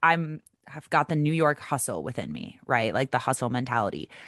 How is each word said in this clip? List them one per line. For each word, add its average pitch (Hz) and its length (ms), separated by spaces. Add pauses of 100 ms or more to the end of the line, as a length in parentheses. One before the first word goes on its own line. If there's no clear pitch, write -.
I'm, 165 380 (320)
I've 151 160
got 151 200
the 160 60
New 151 180
York 151 260
hustle 101 440
within 117 280
me, - 340
right? 113 280
Like, 135 180
the 127 80
hustle 127 300
mentality. 120 600 (180)